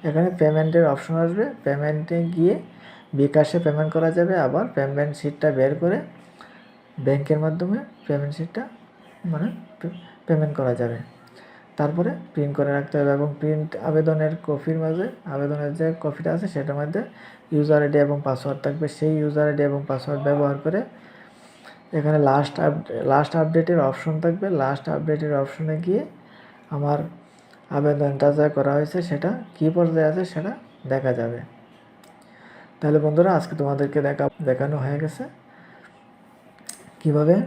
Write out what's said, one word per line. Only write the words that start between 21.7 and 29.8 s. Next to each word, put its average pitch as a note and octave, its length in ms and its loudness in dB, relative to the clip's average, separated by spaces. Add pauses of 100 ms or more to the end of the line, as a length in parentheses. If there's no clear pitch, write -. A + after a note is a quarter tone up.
এখানে D3+ 260 2
লাস্ট C#3+ 420 4
আপ-, D3+ 300 0 (140)
লাস্ট D3 320 2
আপডেটের E3 440 2
অপশন D#3 400 -2
থাকবে। E3+ 300 0
লাস্ট C#3 380 0
আপডেটের D3+ 460 -2
অপশনে D#3 420 -2
গিয়ে F3+ 260 -2 (680)
আমার D3 280 -2 (720)
আবেদনটা C#3+ 640 2
যা D3 160 4
করা C#3 240 0
হয়েছে, D3+ 300 -2
সেটা D#3+ 280 -2 (240)
কী D#3 160 0
পর্যায়ে D#3+ 360 2